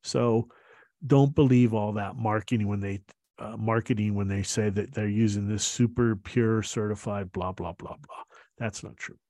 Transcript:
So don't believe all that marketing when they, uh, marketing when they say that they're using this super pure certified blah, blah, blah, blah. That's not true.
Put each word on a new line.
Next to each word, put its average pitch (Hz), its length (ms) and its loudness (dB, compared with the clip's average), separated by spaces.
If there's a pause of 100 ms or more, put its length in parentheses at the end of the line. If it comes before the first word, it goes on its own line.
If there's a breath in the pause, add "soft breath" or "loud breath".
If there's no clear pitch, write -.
So 117 460 0 (580 soft breath)
don't 139 280 6
believe 123 400 6
all 104 200 -2
that 98 220 -6
marketing 110 520 0
when 101 120 -2
they, 98 220 -6 (360)
uh, 110 200 -10
marketing 110 560 0
when 101 140 0
they 98 160 -2
say 107 260 0
that 98 240 -4
they're 107 140 -2
using 101 400 2
this 104 160 -2
super 120 520 2
pure 110 460 0
certified 104 720 -6
blah, 92 200 -6
blah, 90 200 -8
blah, - 240 -14
blah. - 260 -20 (340 loud breath)
That's - 260 -8
not - 140 -18
true. - 220 -16 (120)